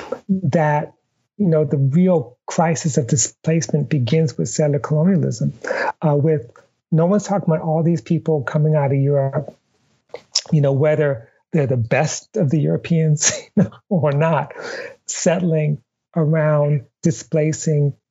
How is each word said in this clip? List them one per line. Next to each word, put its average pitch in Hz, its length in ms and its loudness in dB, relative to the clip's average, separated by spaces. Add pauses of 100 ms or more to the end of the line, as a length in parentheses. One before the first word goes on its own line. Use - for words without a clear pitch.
(300)
that, 156 640 0 (440)
you 202 100 0
know, 156 180 2
the 143 120 -2
real 160 680 2
crisis 165 520 0
of 123 100 0
displacement 160 840 -2
begins 156 480 0
with 160 120 -2
settler 147 300 0
colonialism, 147 760 0 (520)
uh, 147 100 2
with 147 360 0 (400)
no 165 160 2
one's 202 160 0
talking 190 280 -2
about 156 140 -2
all 160 160 -2
these 160 200 0
people 156 420 -2
coming 151 320 0
out 139 160 0
of 139 80 0
Europe, 135 580 -2 (920)
you 151 100 4
know, 139 120 2
whether 147 560 0 (220)
they're 143 160 0
the 123 100 0
best 131 580 -2
of 160 140 0
the 151 100 0
Europeans 156 720 0 (340)
<laughs> - 240 -14
or 156 220 0
not, 151 420 0 (520)
settling 160 760 0 (320)
around, 151 720 2 (160)
displacing, 151 920 0 (180)